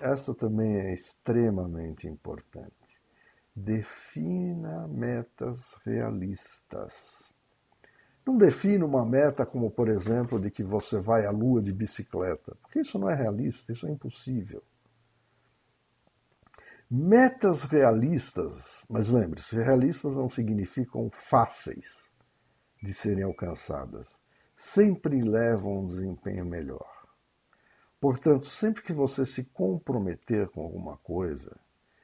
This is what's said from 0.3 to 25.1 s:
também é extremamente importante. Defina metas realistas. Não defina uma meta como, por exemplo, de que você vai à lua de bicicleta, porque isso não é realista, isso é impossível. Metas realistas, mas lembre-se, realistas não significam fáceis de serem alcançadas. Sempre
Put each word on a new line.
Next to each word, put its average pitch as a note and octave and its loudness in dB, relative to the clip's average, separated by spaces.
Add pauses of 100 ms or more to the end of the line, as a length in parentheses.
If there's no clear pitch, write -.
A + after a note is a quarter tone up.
também G#2+ 0
é F#2+ -2
extremamente F2+ -2
importante. - -14 (800)
Defina D#3+ -4
metas A#2+ -6 (100)
realistas. - -8 (920)
Não C4 4
defina F#3+ 6
uma C3 2
meta C3+ 4
como, A#2 -2
por A#2 2
exemplo, A2 0
de G2 -2
que - -6
você G2+ -2
vai A2 4
à G#2 -2
lua A2+ 4
de G2 -2
bicicleta, F#2 -4
porque - -4
isso C4 -4
não G3 0
é E3+ 2
realista, A#2 -2
isso A#2+ -8
é D#3 -4
impossível. B2 -8 (2250)
Metas F#3+ 6
realistas, B2+ 2
mas A2 0
lembre-se, A2 0
realistas C3+ 2
não B2+ -2
significam A2+ -4
fáceis - -2 (720)
de G2 -8
serem G2 -2
alcançadas. D#2+ -8 (340)
Sempre E3+ 2